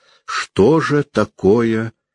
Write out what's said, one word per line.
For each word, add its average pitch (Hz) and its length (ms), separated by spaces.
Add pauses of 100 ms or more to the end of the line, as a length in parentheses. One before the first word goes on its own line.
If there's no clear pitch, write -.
(240)
что - 560
же 143 240
такое 110 880 (220)